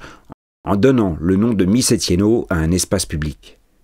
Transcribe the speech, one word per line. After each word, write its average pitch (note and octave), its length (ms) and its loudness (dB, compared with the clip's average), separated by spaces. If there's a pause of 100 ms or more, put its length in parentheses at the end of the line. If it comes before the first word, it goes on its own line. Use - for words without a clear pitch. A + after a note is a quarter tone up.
(640)
en G2 140 -2
donnant G#2 440 2
le F2 140 2
nom G#2+ 200 2
de F#2+ 100 0
Miss A2 260 2
Etienneau G2+ 600 0
à F#2+ 40 -2
un D#2+ 160 0
espace F2+ 340 -2
public. - 540 -8 (260)